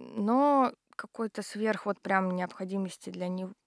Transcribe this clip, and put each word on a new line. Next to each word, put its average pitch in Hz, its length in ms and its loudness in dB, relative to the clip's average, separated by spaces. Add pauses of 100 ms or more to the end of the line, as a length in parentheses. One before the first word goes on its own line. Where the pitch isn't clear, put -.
(200)
но 262 540 4 (220)
какой-то - 480 -8
сверх 214 420 -2
вот 202 160 -2
прям 190 340 2
необходимости 185 760 -6
для 180 180 -6
него, 185 240 -6 (140)